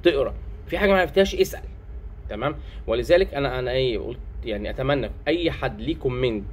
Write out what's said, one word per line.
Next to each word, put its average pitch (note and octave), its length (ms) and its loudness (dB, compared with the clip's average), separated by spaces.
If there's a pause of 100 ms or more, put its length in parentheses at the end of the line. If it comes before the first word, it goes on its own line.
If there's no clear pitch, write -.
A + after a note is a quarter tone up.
تقرا C#3 320 4 (320)
في E3+ 120 -4
حاجه G3 120 6
ما F#3+ 100 6
عرفتهاش F#3+ 340 4
اسال. - 280 0 (680)
تمام؟ A#2+ 260 -2 (320)
ولذلك C3+ 480 4
انا، B2+ 240 0
انا B2+ 120 -2
ايه B2+ 280 2
قلت، A#2 200 -6 (260)
يعني G#2 260 -4
اتمنى C3+ 400 0 (180)
اي D#3+ 220 2
حد B2+ 300 -4
ليه D3+ 160 -2
comment B2 560 0